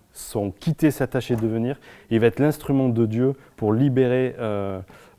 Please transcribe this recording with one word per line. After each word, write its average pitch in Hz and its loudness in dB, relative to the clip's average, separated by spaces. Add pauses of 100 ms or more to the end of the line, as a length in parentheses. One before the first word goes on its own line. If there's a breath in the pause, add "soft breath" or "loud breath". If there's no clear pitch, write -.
(120)
son 101 -6
quitter, 156 0
s'attacher, 127 -2
devenir, 113 -2 (300 loud breath)
il 113 2
va 113 4
être 113 0
l'instrument 139 0
de 117 2
Dieu 123 0 (240 soft breath)
pour 107 0
libérer, 127 2
euh, 101 -4 (380 loud breath)